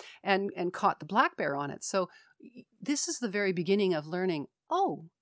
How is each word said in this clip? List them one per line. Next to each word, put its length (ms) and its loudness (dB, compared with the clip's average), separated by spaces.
And, 320 2
and 160 -2
caught 280 2
the 60 -10
black 300 2
bear 200 0
on 140 -2
it. 120 -10
So 260 0
y-, 240 -20
this 280 -2
is 100 -4
the 100 -4
very 240 0
beginning 420 2
of 120 -2
learning, 400 -2
"Oh, 360 0